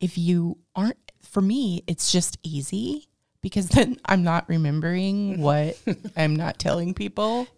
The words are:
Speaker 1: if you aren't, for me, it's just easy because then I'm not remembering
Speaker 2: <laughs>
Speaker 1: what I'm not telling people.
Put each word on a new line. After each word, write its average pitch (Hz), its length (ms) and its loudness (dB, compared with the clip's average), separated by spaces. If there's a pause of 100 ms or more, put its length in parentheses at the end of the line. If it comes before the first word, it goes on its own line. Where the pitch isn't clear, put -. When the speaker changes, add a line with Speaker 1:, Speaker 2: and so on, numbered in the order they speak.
Speaker 1:
if 180 180 -2
you 170 400 2 (160)
aren't, 214 220 0 (260)
for - 180 -2
me, 196 460 0
it's - 240 -2
just - 320 0
easy 196 680 -4 (320)
because 196 280 -2
then 247 360 4
I'm 190 200 4
not 170 240 0
remembering 175 920 0
Speaker 2:
<laughs> - 20 -2
Speaker 1:
what 147 360 2 (380)
I'm 156 180 2
not 160 240 -2
telling 175 340 -2
people. 214 540 -2 (120)